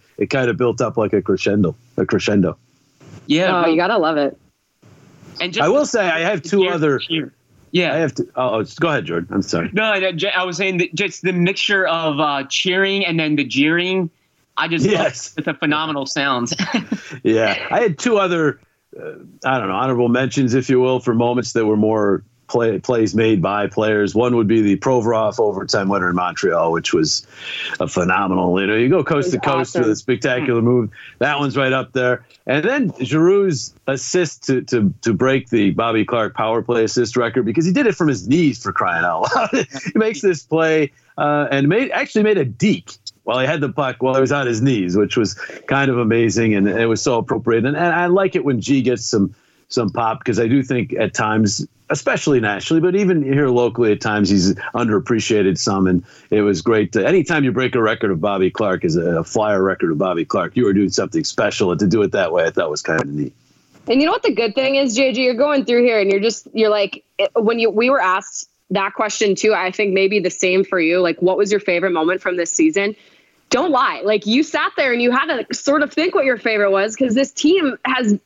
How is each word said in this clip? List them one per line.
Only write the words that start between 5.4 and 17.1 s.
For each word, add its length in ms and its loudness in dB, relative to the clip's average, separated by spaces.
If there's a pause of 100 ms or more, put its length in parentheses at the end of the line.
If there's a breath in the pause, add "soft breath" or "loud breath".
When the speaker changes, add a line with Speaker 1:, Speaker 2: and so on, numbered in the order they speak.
Speaker 2:
And 120 -4
just 120 -2
Speaker 1:
I 40 2
will 160 2
say 240 0
I 100 -2
have 220 -2
two 200 0
Speaker 2:
cheer, 120 0
Speaker 1:
other 260 0
Speaker 2:
cheer. 340 -6 (380)
Yeah. 220 0
Speaker 1:
I 40 0
have 180 -2
to. 80 -4 (120)
Oh, 260 0
oh, 40 -6 (140)
go 100 2
ahead, 160 -2
Jordan. 260 -4
I'm 100 0
sorry. 320 -4
Speaker 2:
No, 260 0
no, 120 -2
j-, 200 -4
I 120 0
was 140 -6
saying 200 -2
that 180 -2
just 280 -4
the 100 0
mixture 540 0
of, 320 -2
uh, 300 0
cheering 560 0
and 140 -2
then 160 0
the 80 0
jeering. 640 0 (480)
I 120 -2
just 160 0
Speaker 1:
Yes. 100 0
Speaker 2:
love 120 0
it. 320 -10
It's 80 -8
a 120 -2
phenomenal 460 -2
sound. 520 -2
<laughs> 640 -6